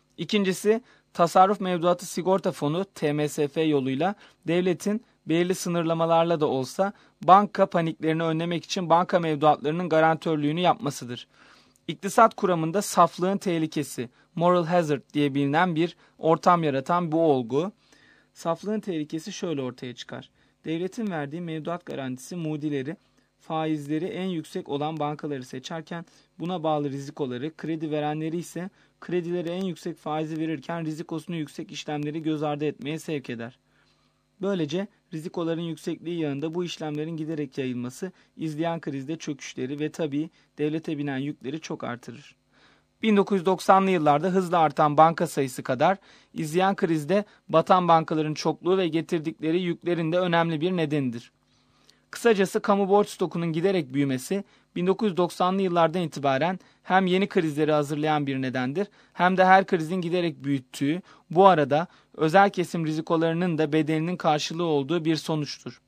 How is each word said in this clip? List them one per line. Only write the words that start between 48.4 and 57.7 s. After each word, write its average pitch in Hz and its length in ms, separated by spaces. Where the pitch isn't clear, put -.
ve 185 100
getirdikleri 160 760
yüklerin 170 500
de 175 80
önemli 170 420
bir 180 160
nedenidir. 139 540
Kısacası 202 480
kamu 202 300
borç 202 200
stokunun 170 440
giderek 165 400
büyümesi 139 500
bin 180 120
dokuz 190 220
yüz 160 80
doksanlı 180 440
yıllardan 175 400
itibaren 151 580
hem 190 240
yeni 185 200
krizleri 156 440